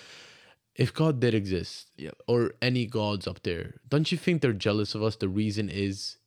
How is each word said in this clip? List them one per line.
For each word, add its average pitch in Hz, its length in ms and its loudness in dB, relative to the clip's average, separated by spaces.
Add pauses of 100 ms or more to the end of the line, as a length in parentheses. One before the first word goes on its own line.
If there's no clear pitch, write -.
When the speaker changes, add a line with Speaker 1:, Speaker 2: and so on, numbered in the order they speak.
(760)
Speaker 1:
if 127 180 0
God 156 280 2
did 120 140 4
exist, 95 640 -2
Speaker 2:
Yep. - 180 -12 (100)
Speaker 1:
or 120 340 2
any 123 260 2
gods 104 420 -2
up 90 160 -8
there, 87 300 -4 (140)
don't 151 220 2
you 175 80 -2
think 170 240 2
they're 123 120 4
jealous 104 420 0
of 107 80 -2
us? 107 120 2
The 101 120 -2
reason 104 400 0
is 98 480 -4 (100)